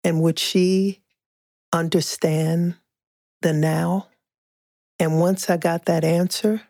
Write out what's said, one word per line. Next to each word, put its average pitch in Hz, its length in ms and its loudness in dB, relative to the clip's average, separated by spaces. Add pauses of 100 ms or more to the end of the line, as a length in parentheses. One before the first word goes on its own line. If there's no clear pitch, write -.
And 165 180 0
would 165 160 2
she 190 640 0 (720)
understand 165 1000 0 (680)
the 160 120 2
now?" 160 560 0 (920)
And 160 200 2
once 185 280 0
I 180 60 2
got 170 300 -2
that 165 180 0
answer 180 680 0